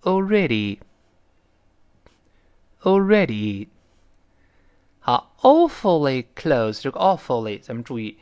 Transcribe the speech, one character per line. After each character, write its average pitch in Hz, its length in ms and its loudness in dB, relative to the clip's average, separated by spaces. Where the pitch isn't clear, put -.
，already，already。 180 3750 -4
好 - 420 -4
，awfully 175 840 2
close， 117 460 -2
这 123 100 -6
个 - 80 -12
awfully， 117 600 -2
咱 - 140 -16
们 117 100 -10
注 120 160 -10
意 107 220 -10